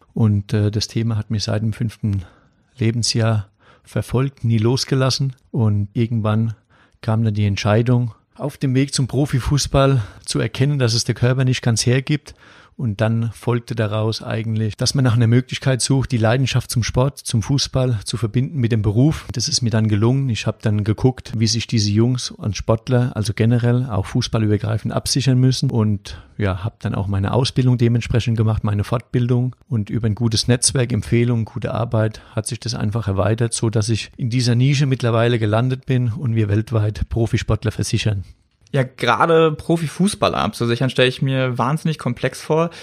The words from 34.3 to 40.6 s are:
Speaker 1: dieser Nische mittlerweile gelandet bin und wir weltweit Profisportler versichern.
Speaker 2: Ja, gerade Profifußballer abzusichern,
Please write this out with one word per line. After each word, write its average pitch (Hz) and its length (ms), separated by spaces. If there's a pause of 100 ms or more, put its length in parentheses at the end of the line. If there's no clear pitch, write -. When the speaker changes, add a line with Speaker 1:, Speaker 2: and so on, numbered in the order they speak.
Speaker 1:
dieser 120 240
Nische 135 320
mittlerweile 120 540
gelandet 117 440
bin 123 280
und 113 240
wir 107 120
weltweit 107 600
Profisportler 110 640
versichern. 104 500 (480)
Speaker 2:
Ja, 139 120
gerade 156 680
Profifußballer 165 840
abzusichern, 117 540